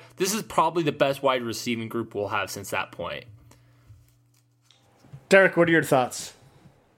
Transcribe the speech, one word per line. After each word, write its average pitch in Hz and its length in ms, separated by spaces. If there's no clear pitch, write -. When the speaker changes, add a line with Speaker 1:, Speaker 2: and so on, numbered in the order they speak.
Speaker 1:
This 190 180
is 220 80
probably 165 420
the 147 100
best 139 280
wide 131 220
receiving 113 460
group 113 260
we'll 101 140
have 98 200
since 98 200
that 95 220
point. 80 340
Speaker 2:
Derek, 190 300
what 170 100
are 165 40
your 160 120
thoughts? 127 500